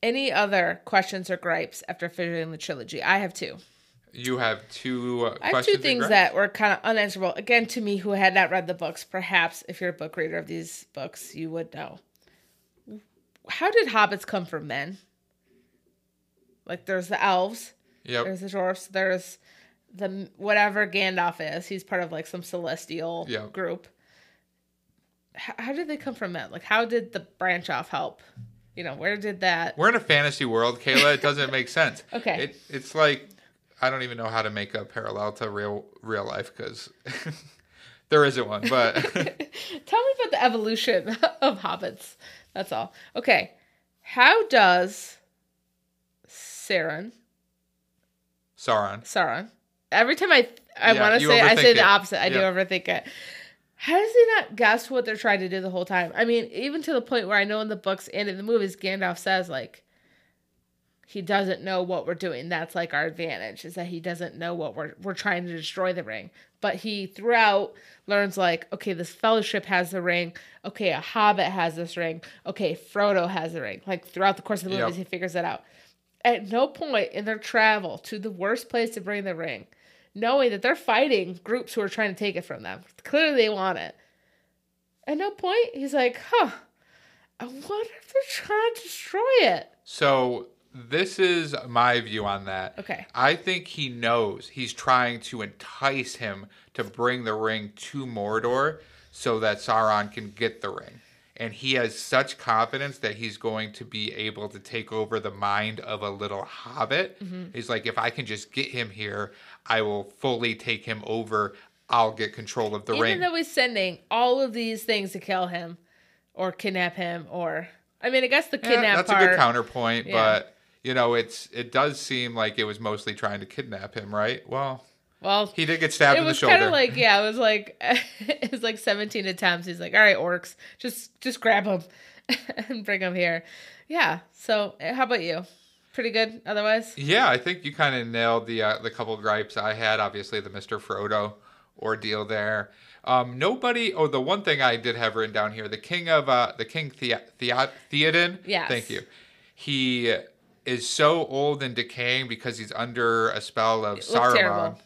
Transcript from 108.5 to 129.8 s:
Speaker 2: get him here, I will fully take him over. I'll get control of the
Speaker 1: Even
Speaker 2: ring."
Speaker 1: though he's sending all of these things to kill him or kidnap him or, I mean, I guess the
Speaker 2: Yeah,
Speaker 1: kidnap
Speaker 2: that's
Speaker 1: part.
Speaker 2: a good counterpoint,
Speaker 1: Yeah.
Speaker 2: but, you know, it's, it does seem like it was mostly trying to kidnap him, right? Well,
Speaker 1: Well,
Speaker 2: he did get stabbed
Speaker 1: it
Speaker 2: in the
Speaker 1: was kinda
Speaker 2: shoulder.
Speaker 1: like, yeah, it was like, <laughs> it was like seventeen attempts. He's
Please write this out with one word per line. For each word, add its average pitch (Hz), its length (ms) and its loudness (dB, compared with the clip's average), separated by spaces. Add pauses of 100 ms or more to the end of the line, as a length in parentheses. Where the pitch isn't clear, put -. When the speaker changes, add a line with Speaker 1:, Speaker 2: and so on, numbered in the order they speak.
Speaker 2:
get 135 160 -4
him 120 220 -6
here, 101 420 -8 (340)
I 113 180 2
will 104 200 -4
fully 120 520 -2
take 113 280 -6
him 107 220 -6
over. 107 500 -2 (340)
I'll 117 220 4
get 107 220 -6
control 110 420 -4
of 101 100 -8
the - 100 -2
Speaker 1:
Even - 80 0
Speaker 2:
ring." - 160 2
Speaker 1:
though 349 160 0
he's 330 160 -4
sending 208 480 -2 (120)
all 247 300 2
of 262 120 -2
these 226 300 -6
things 202 300 -2
to 190 60 -8
kill 185 280 -2
him 175 300 -8 (560)
or 185 180 -4
kidnap 180 440 -4
him 170 360 -6
or, 170 380 -6 (320)
I 240 80 -2
mean, 262 140 2
I 254 40 0
guess 285 200 2
the 277 140 -4
Speaker 2:
Yeah, 226 80 -4
Speaker 1:
kidnap 226 280 6
Speaker 2:
that's 180 140 2
Speaker 1:
part. 190 120 8
Speaker 2:
a 190 40 8
good 185 100 6
counterpoint, 117 720 2
Speaker 1:
Yeah. - 60 -8
Speaker 2:
but, 110 440 4 (260)
you 127 100 -4
know, 120 200 4
it's, 117 400 -2
it 120 180 -8
does 139 280 2
seem 123 360 -4
like 110 240 0
it 110 60 2
was 107 140 -6
mostly 107 360 -4
trying 101 240 -4
to 98 60 -12
kidnap 104 500 -10
him, 104 180 -10
right? 110 360 -2
Well, 131 340 -6 (380)
Speaker 1:
Well, 202 260 2
Speaker 2:
he 165 180 -4
did 165 140 0
get 160 140 0
stabbed 139 240 6
Speaker 1:
it - 20 4
Speaker 2:
in 320 60 2
the - 60 2
Speaker 1:
was - 100 0
kinda - 160 8
Speaker 2:
shoulder. 381 140 4
Speaker 1:
like, 254 260 2
yeah, 214 260 6
it - 40 2
was 220 100 -4
like, 214 400 0
<laughs> - 40 -12 (380)
it 226 320 -4
was 247 120 -6
like 226 140 -2
seventeen 208 480 -2
attempts. 180 400 0
He's 175 140 -8